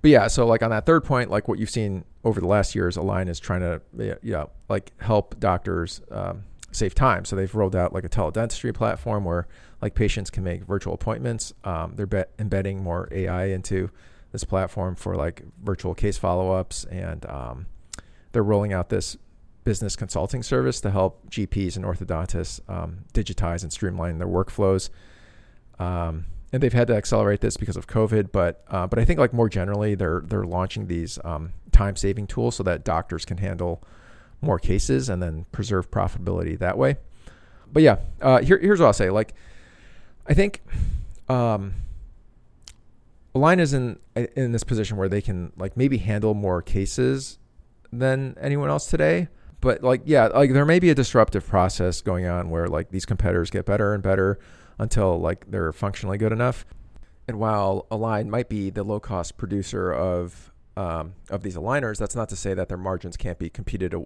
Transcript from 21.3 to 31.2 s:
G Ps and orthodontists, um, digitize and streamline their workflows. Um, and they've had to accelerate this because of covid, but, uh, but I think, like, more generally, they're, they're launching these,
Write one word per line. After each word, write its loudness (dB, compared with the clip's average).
G -4
Ps -2
and -6
orthodontists, -4
um, -8
digitize 0
and -8
streamline -2
their -4
workflows. 2
Um, -4
and 0
they've 4
had 4
to 4
accelerate 2
this 0
because -6
of -10
covid, 2
but, 0
uh, -2
but 0
I 4
think, 0
like, 4
more 2
generally, 0
they're, -2
they're -2
launching -4
these, -4